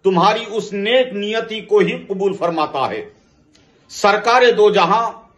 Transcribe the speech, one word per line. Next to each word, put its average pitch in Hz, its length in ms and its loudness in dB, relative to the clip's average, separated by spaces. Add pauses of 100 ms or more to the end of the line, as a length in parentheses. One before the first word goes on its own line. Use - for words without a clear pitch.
तुम्हारी 196 480 2
उस 214 220 -8
नेक 240 400 0
नियति 220 480 -6
को 208 180 2
ही 170 240 -2
कबूल 190 320 -4
फरमाता 156 500 -4
है। 107 160 -8 (880)
सरकारे 233 640 2
दो 208 180 4
जहां 196 320 2 (340)